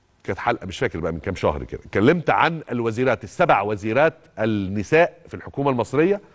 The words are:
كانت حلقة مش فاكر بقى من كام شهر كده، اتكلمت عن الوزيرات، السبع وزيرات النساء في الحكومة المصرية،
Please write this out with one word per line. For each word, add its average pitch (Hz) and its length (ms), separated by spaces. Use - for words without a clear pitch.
كانت - 160
حلقة 120 260
مش 90 120
فاكر 113 220
بقى 82 120
من 82 80
كام 98 160
شهر 76 280
كده، - 220
اتكلمت 139 440
عن 143 320
الوزيرات، 120 520
السبع 139 380
وزيرات 110 520
النساء 107 800
في - 60
الحكومة 120 360
المصرية، 147 520